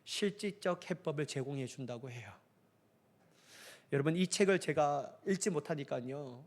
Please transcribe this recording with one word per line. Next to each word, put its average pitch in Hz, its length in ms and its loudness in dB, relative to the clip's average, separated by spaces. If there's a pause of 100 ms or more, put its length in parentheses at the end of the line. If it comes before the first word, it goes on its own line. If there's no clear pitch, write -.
실질적 - 840 -2
해법을 151 380 -2
제공해 135 380 -4
준다고 123 440 -8
해요. 113 220 -12 (1600)
여러분, 147 240 4
이 185 100 4
책을 190 320 6
제가 147 560 2 (120)
읽지 196 220 2
못하니까요, 139 960 -4